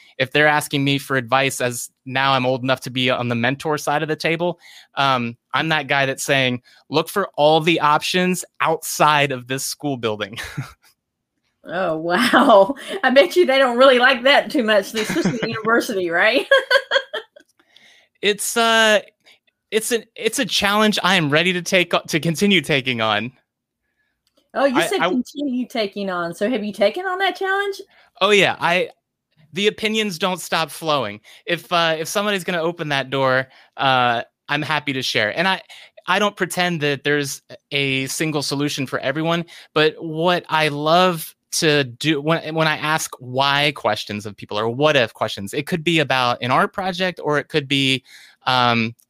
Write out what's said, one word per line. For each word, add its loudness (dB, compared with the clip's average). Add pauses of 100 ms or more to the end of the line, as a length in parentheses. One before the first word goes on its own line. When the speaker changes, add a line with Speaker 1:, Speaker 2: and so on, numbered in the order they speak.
(180)
Speaker 1:
if -4
they're 4
asking 0
me 0
for -4
advice 0
as -4 (160)
now 0
I'm 2
old -2
enough 0
to -10
be -2
on -2
the -2
mentor -2
side -2
of -6
the -2
table, -4 (380)
um, 0 (180)
I'm -2
that -2
guy 2
that's -4
saying, 0 (260)
"Look -2
for -4
all 4
the 0
options 0 (160)
outside 2
of -8
this -6
school -6
building." -4 (180)
<laughs> -10 (960)
Speaker 2:
Oh, -4
wow. 6 (300)
I 4
bet 4
you 6
they 2
don't 2
really 8
like 4
that 4
too 0
much, 2
especially -2
the -4
Speaker 1:
<laughs> -
Speaker 2:
university, 0
right? 2
<laughs> 6 (1600)
Speaker 1:
It's, -2
uh, 4 (720)
it's -2
an, -2 (100)
it's -4
a 0
challenge 2
I 2
am 2
ready 2
to -4
take 0
o-, 0
to -2
continue 2
taking -2
on. 0 (1200)
Speaker 2:
Oh, 0
you 2
Speaker 1:
I, 2
Speaker 2:
said -2
Speaker 1:
I 2
Speaker 2:
continue -4
taking -6
on. -6
So -2
have -2
you -6
taken 0
on -4
that -2
challenge? -4 (400)
Speaker 1:
Oh, 2
yeah. 4
I, 0 (640)
the -2
opinions -2
don't -2
stop -2
flowing. -2 (260)
If, -6
uh, 2
if -6
somebody's -2
gonna -2
open -4
that -2
door, 0 (280)
uh, 2 (260)
I'm -2
happy -4
to -4
share. -2
And 0
I, -2 (440)
I 0
don't 0
pretend -2
that -2
there's -2 (300)
a -2
single -4
solution -4
for -6
everyone, -2 (280)
but 2
what -2
I 2
love 2 (180)
to 2
do -2
when, -2
when 2
I -2
ask -4
why 2
questions -4
of -10
people -8
or 0
what 2
if 2
questions, -6
it -6
could -4
be 2
about 0
an -2
art 0
project, -6
or 0
it -6
could -4
be, 0 (440)
um, 2 (140)